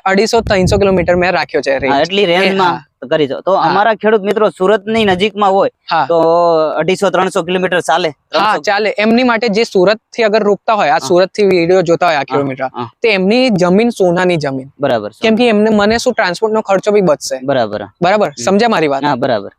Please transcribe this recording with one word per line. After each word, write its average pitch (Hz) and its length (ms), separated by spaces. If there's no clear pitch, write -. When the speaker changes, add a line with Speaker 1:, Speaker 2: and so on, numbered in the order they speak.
Speaker 1:
અઢીસો, 208 360
ત્રણસો 196 360
કિલોમીટર 185 380
મેં 180 180
રાખ્યો 156 280
છે 135 180
રેન્જ. 135 140
Speaker 2:
હા, 139 80
એટલી 190 240
રેન્જમાં 185 420
Speaker 1:
એ, 170 80
હા. - 340
Speaker 2:
કરી 156 180
દો. 131 140
તો 185 160
Speaker 1:
હા. 160 120
Speaker 2:
અમારા 214 240
ખેડૂત 208 280
મિત્રો 208 280
સુરત 196 360
ની 220 200
નજીકમાં 196 460
હોય 190 180
Speaker 1:
હા. 160 140
Speaker 2:
તો 165 120
અઢીસો, 180 400
ત્રણસો 180 340
કિલોમીટર 180 380
ચાલે? 170 260
Speaker 1:
હા, - 320
Speaker 2:
ત્રણસો? 196 220
Speaker 1:
ચાલે. 202 360
એમની 226 260
માટે 240 240
જે 214 160
સુરત 196 340
થી 233 100
અગર 208 200
રોપતા 202 300
હોય, 185 160
આ 147 40
Speaker 2:
હા. 160 140
Speaker 1:
સુરત 185 220
થી 214 140
વીડિયો 185 380
જોતા 165 240
હોય 170 100
આ 139 40
Speaker 2:
હા, 135 40
Speaker 1:
ખેડૂત 139 240
મિત્ર, 131 160
Speaker 2:
હા. 120 260
Speaker 1:
તે 233 80
એમની 214 400
જમીન 190 400
સોનાની 180 480
જમીન. 139 420
Speaker 2:
બરાબર, 113 320
Speaker 1:
કેમ 220 140
કે 240 120
એમને, 214 220
મને 214 280
શું, 240 160
ટ્રાન્સપોર્ટ 214 400
નો 214 80
ખર્ચો 196 300
બી 208 100
બચશે. 139 420
Speaker 2:
બરાબર. 110 420
Speaker 1:
બરાબર, 190 280
Speaker 2:
હમ. 120 140
Speaker 1:
સમજ્યા 202 260
મારી 165 180
વાત? 139 160
Speaker 2:
હા, 147 120
બરાબર. 120 440